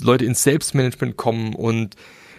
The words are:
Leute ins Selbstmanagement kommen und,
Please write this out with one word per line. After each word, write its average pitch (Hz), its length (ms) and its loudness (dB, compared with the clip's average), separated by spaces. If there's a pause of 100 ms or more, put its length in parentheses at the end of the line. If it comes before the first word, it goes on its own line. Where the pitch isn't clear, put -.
Leute 123 240 4
ins 120 180 0
Selbstmanagement 131 720 0
kommen 113 380 -4
und, 113 400 -2 (440)